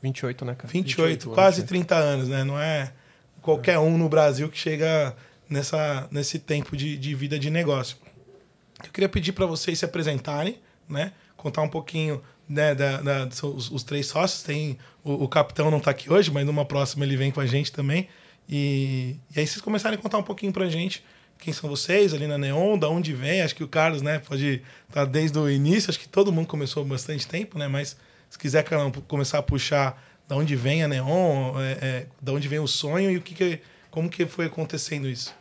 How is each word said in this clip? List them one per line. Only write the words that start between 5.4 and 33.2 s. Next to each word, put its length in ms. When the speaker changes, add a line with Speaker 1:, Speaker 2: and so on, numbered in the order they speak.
Speaker 2:
nessa, 600
nesse 280
tempo 380
de, 200
de 180
vida 240
de 120
negócio. 480
Eu 100
queria 160
pedir 240
pra 120
vocês 360
se 40
apresentarem, 760
né? 240
Contar 260
um 60
pouquinho, 540
né, 260
da, 280
da, 300
são 220
os, 160
os 120
três 240
sócios. 360
Tem 360
o, 220
o 40
capitão 420
não 100
tá 100
aqui 200
hoje, 200
mas 160
numa 180
próxima 400
ele 120
vem 160
com 80
a 60
gente 260
também. 360
E, 680
e 60
aí 60
vocês 140
começarem 380
a 20
contar 180
um 40
pouquinho 300
pra 160
gente 360
quem 140
são 160
vocês 460
ali 120
na 120
Neon, 400
da 100
onde 240
vem. 300
Acho 120
que 80
o 60
Carlos, 320
né, 200
pode 420
tá 140
desde 340
o 120
início. 400
Acho 100
que 80
todo 240
mundo 140
começou 360
há 40
bastante 420
tempo, 300
né? 100
Mas 260
se 80
quiser, 260
Carlão, 260
pu-, 120
começar 340
a 60
puxar 600
da 80
onde 220
vem 260
a 60
Neon, 720
é, 120
é, 340
da 100
onde 160
vem 100
o 80
sonho 440
e 80
o 20